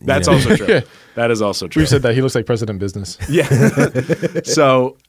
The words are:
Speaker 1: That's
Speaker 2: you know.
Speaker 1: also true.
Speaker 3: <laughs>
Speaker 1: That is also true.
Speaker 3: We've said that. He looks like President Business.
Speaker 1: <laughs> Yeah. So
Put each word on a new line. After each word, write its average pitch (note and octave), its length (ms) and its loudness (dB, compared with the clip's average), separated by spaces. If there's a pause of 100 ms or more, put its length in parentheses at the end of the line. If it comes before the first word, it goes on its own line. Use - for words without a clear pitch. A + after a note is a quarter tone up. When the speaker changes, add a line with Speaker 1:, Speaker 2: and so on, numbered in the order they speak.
Speaker 1:
That's B2 260 0
Speaker 2:
you C#3+ 80 4
know. C#3 40 4 (120)
Speaker 1:
also G#3+ 60 4
true. C#3+ 300 0
Speaker 3:
<laughs> - 280 -20
Speaker 1:
That A#2 160 0
is A2 100 0
also G2 280 -4
true. D#3 140 0
Speaker 3:
We've D3+ 60 2
said C3+ 140 2
that. A#2+ 140 0
He C3 40 2
looks C3 140 -2
like A#2 100 -2
President G#2+ 360 -4
Business. G2 420 -8
Speaker 1:
<laughs> F2+ 80 -6
Yeah. D3 160 2 (960)
So C3 540 2 (120)